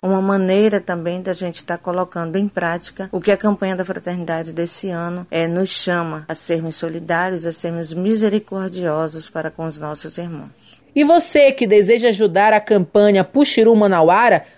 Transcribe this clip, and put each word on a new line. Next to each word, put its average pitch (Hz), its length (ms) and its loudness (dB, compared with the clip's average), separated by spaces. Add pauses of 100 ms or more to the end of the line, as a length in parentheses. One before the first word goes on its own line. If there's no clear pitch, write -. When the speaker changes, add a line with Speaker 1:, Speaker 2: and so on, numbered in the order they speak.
Speaker 1:
Uma 190 200 0
maneira 196 580 2
também 175 400 -6
da 180 140 -6
gente 175 280 -8
tá 175 140 -6
colocando 175 600 -6
em 202 120 0
prática 175 640 -6
o 185 80 -4
que 208 100 0
a 196 60 4
campanha 190 400 -2
da 180 80 -4
fraternidade 175 680 -8
desse 170 340 -4
ano, 175 420 -8
é, 165 160 -2
nos 180 220 -2
chama 165 580 -4
a 160 80 -8
sermos 160 420 -4
solidários, 170 680 -4
a 170 80 -4
sermos 170 400 -6
misericordiosos 185 1400 -4
para 160 220 -8
com 165 160 -10
os 151 120 -10
nossos 151 380 -12
irmãos. 170 640 -14 (160)
Speaker 2:
E 294 80 4
você 294 480 4
que 262 140 -2
deseja 214 420 4
ajudar 208 460 4
a 208 60 4
campanha 208 640 4
Puxiru 226 540 4
Manauara, 190 680 4 (160)